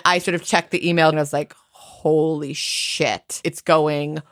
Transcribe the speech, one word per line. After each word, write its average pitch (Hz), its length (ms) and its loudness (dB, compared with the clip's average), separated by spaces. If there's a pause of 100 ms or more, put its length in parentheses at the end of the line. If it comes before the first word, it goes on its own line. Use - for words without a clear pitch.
I 180 160 2
sort 180 160 -2
of 170 80 -6
checked - 280 -2
the 175 160 -2
email 170 200 4
and 156 100 4
I 151 40 2
was 143 100 -4
like, 147 220 -4 (180)
"Holy 156 800 0
shit, - 920 -4
it's 160 160 -6
going 151 600 0 (100)